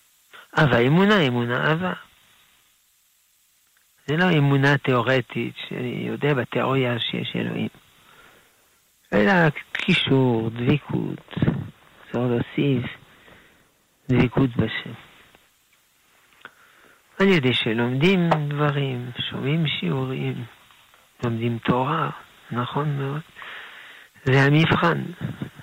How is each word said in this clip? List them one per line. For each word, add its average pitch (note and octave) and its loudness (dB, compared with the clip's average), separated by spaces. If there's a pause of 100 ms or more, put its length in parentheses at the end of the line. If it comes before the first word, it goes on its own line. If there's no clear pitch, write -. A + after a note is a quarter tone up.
(580)
אהבה, C3 4
אמונה, E3+ 4
אמונה, A#2+ 0
אהבה. E3 -2 (2250)
זה D3 0
לא F3+ 2 (120)
אמונה C#3 4
תיאורטית, B2 -2 (120)
שאני A#2+ -8
יודע C3+ -2
בתיאוריה B2 -2
שיש - -6
אלוהים. A2+ -4 (1500)
אלא G3 4 (220)
קישור, B2+ 2
דביקות, A#2+ -4 (720)
אפשר - -4
להוסיף, B2 0 (1160)
דביקות B2+ 2
בשם. A#2 -4 (2250)
על F#3+ 4
ידי C#3 4
שלומדים C3+ 2 (200)
דברים, C#3+ -2 (180)
שומעים D3+ -2
שיעורים, C3+ -4 (800)
לומדים A#2 -2
תורה, C#3+ -2 (420)
נכון C#3 -4
מאוד. C#3 -6 (1040)
זה C3+ 4
המבחן, D3+ 2 (600)